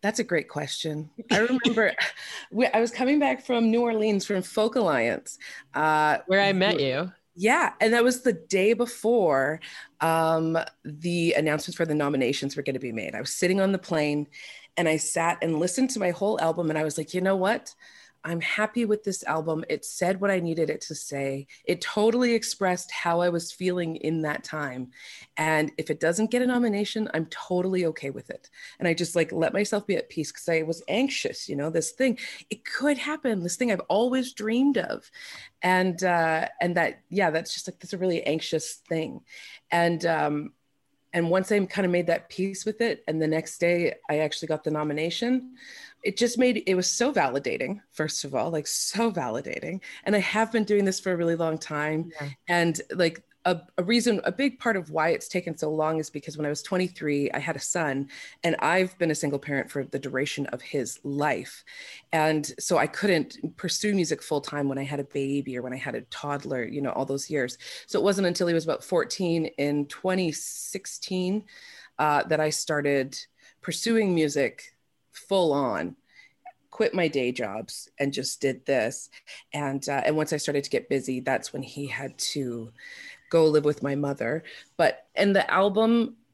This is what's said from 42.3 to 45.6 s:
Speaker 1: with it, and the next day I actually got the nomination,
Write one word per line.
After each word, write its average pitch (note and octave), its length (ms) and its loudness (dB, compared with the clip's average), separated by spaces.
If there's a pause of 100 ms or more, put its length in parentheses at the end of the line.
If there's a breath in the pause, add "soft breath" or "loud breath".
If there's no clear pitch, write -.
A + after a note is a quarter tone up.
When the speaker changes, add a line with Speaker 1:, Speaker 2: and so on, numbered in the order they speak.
Speaker 1:
with G#3+ 160 -4
it, A#3 280 -2
and D#3+ 120 0
the D#3 60 2
next D#3 320 -2
day F3 380 2 (120)
I D3+ 120 0
actually D3+ 280 -2
got D#3 140 -2
the D#3 80 -2
nomination, E3 840 -2 (460 loud breath)